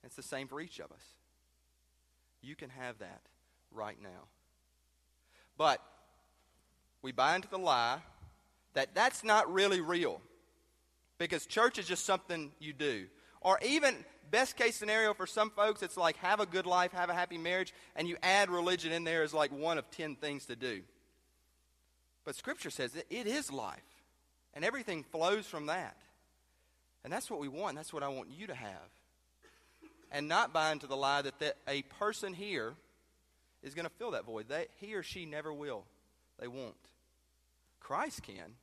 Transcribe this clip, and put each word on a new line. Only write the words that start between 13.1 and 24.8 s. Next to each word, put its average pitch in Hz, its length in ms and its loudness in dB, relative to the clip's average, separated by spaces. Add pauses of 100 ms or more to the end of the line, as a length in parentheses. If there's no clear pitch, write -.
Or 185 240 6
even, 277 300 4 (340)
best 247 260 4
case 233 200 2
scenario 214 400 4
for 185 100 -4
some 214 240 2
folks, 208 320 2
it's 185 160 -6
like, 165 200 4
have 202 220 2
a 208 60 4
good 185 220 -2
life, 180 240 4
have 180 180 0
a 175 40 0
happy 175 260 -2
marriage, 180 340 0 (220)
and 160 120 0
you 170 140 -4
add 190 300 6
religion 170 400 2
in 170 120 0
there 165 200 2
as, 151 100 0
like, 151 180 4
one 156 280 0
of - 100 -8
ten 151 260 -6
things 143 300 -6
to 120 100 -8
do. 113 280 -4 (1400)
But 147 120 -8
Scripture 269 340 -8
says 127 220 -4
that 156 180 -10
it 220 160 -6
is 262 260 -2
life, 113 280 -6 (720)
and 147 100 -6
everything 214 400 -4